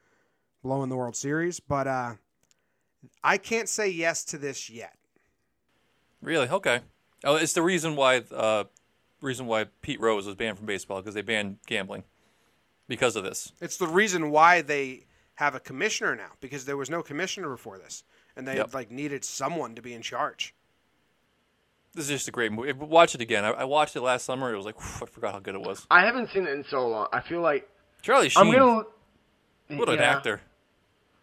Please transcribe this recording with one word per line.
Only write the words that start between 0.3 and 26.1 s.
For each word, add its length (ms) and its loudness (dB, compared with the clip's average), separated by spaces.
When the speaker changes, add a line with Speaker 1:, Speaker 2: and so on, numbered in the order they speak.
Speaker 1:
blowing 260 -2
the 80 -4
World 200 -6
Series. 440 -4
But, 280 -2
uh, 240 -4
I 140 4
can't 300 -2
say 200 0
yes 380 -2
to 120 -10
this 320 -8
yet. 260 -16
Speaker 2:
Really? 260 0
Okay. 320 0
Oh, 120 4
it's 180 2
the 80 2
reason 340 2
why, 220 6
uh, 340 0
reason 260 -6
why 180 0
Pete 180 -6
Rose 260 4
was 100 -8
banned 220 -4
from 80 -14
baseball, 360 -6
'cause 120 -12
they 80 -4
banned 440 -2
gambling 380 -6
because 280 2
of 80 -4
this. 360 -10
Speaker 1:
It's 180 -10
the 80 -2
reason 440 2
why 300 8
they 460 -4
have 180 0
a 60 -10
commissioner 540 -4
now, 260 -12
because 260 -12
there 100 -6
was 140 -6
no 120 -4
commissioner 460 -8
before 300 -14
this, 260 -18
and 100 -12
they, 100 -6
Speaker 2:
Yep. 180 -6
Speaker 1:
like, 160 -10
needed 340 -8
someone 520 -6
to 60 -18
be 120 -14
in 80 -16
charge. 520 -8
Speaker 2:
This 100 -8
is 60 -4
just 180 -4
a 20 -10
great 220 -2
movie. 200 -4
Watch 420 4
it 60 -6
again. 240 0
I, 60 2
I 140 -2
watched 320 0
it 40 -6
last 240 0
summer. 280 -4
It 40 -4
was 100 -8
like, 140 -12
whew, 260 -12
I 40 -14
forgot 220 -6
how 80 -12
good 160 -10
it 40 -8
was. 300 -8
Speaker 3:
I 160 8
haven't 240 -2